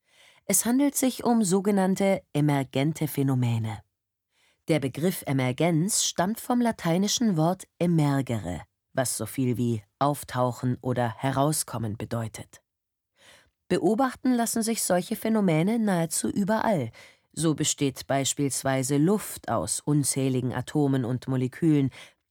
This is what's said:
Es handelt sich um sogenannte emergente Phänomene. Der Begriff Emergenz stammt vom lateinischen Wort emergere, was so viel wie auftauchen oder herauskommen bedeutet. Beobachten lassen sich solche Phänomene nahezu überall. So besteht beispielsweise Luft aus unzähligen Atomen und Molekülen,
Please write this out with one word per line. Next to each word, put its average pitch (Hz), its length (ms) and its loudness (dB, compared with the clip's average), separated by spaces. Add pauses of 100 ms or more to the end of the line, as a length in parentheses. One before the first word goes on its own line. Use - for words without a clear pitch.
(460)
Es 196 200 0
handelt 269 300 2
sich - 300 0
um 233 180 4
sogenannte 190 880 2
emergente 147 760 0
Phänomene. 120 720 0 (920)
Der 156 100 4
Begriff 139 480 -2
Emergenz 147 800 0
stammt 196 340 -2
vom 247 220 -2
lateinischen 202 720 0
Wort 165 320 0 (100)
emergere, 139 840 0 (320)
was - 240 -2
so 113 80 -4
viel 123 320 -2
wie 120 260 -2 (160)
auftauchen 127 840 0
oder 120 360 -2
herauskommen 131 800 -2
bedeutet. - 640 -8 (1080)
Beobachten 247 640 0
lassen 226 300 0
sich 226 200 -2
solche 185 340 0
Phänomene 208 600 2
nahezu 190 500 0
überall. 190 640 0 (400)
So 156 220 0
besteht - 540 -2
beispielsweise 135 920 0
Luft 190 520 0
aus 101 320 -2
unzähligen 131 720 0
Atomen 135 540 0
und 123 220 -4
Molekülen, 131 640 2 (400)